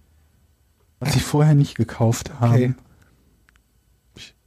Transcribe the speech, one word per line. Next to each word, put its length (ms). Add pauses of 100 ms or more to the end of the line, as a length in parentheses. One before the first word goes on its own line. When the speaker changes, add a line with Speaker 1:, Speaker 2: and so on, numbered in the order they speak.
(1000)
Speaker 1:
Was 120
sie 80
vorher 340
nicht 200
gekauft 640
haben. 140
Speaker 2:
Okay. 200 (1400)
Speaker 3:
Ich, 200 (120)